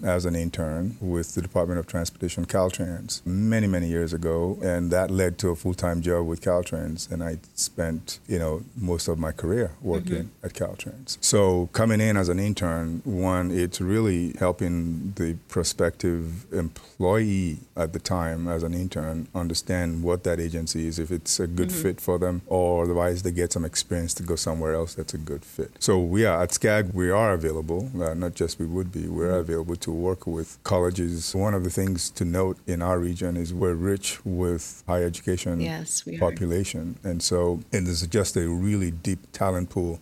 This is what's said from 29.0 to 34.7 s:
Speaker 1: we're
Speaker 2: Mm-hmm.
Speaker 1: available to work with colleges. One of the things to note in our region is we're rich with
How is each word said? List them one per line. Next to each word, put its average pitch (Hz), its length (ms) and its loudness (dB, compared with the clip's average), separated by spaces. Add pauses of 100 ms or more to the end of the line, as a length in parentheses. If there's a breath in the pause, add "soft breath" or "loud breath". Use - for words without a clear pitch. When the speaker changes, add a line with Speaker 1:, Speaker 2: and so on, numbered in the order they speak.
Speaker 1:
we're 82 180 -2
Speaker 2:
Mm-hmm. 90 140 2
Speaker 1:
available 82 360 -2
to - 160 -6
work 87 340 -2
with 82 380 -6
colleges. 87 720 0
One 101 200 2
of 92 100 0
the 90 60 0
things 95 400 0
to - 140 -4
note 92 320 2 (100)
in 87 160 -2
our 90 160 2
region 87 380 -2
is 85 160 -4
we're 90 220 2
rich 95 500 -2
with 87 600 -2